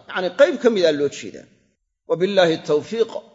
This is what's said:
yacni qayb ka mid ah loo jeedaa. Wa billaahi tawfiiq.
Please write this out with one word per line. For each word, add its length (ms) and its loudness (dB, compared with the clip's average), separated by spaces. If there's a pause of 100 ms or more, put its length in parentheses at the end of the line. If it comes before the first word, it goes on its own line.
yacni 300 -4
qayb 240 4
ka 80 4
mid 160 0
ah 60 4
loo 180 0
jeedaa. 380 -16 (600)
Wa 60 -2
billaahi 460 2
tawfiiq. 500 -2 (240)